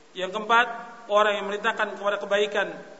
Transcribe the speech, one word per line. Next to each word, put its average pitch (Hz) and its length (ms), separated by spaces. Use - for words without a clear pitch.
Yang 185 240
keempat, 226 300
orang 208 320
yang 196 80
memerintahkan 208 500
kepada 202 220
kebaikan. 202 460